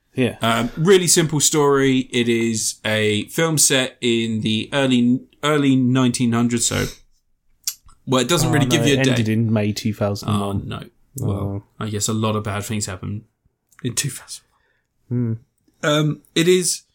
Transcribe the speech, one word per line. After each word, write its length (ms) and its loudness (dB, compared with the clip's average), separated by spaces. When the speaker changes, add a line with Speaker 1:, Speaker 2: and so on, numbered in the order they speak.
Speaker 1:
Yeah. 280 -2
Speaker 2:
Um, 340 0
really 320 4
simple 320 2
story. 720 2
It 160 0
is 560 -2
a 460 0
film 280 0
set 420 2
in 420 0
the 300 -2
early, 500 2
early 320 2
nineteen 600 2
hundreds, 320 0
so, 200 -2
well, 140 2
it 80 -2
doesn't 220 2
Speaker 1:
Oh, 20 2
Speaker 2:
really 140 2
Speaker 1:
no, 40 -2
Speaker 2:
give 160 2
you 80 4
a 60 0
Speaker 1:
it 80 2
ended 180 0
Speaker 2:
date. 60 0
Speaker 1:
in 200 2
May 200 0
two 200 -4
thousand 360 -4
Speaker 2:
Oh, 220 -2
Speaker 1:
and 100 -4
one. 80 -10
Speaker 2:
no. 140 -10
Well, 240 -4
Speaker 1:
Oh. 240 -8
Speaker 2:
I 40 -6
guess 180 -4
a 60 -2
lot 240 -2
of 80 -4
bad 200 -6
things 220 -6
happen 380 -10
in 140 -6
two 140 -4
thousand. 340 -16
Speaker 1:
Hmm. 240 -2
Speaker 2:
Um, 400 0
it 100 2
is 360 2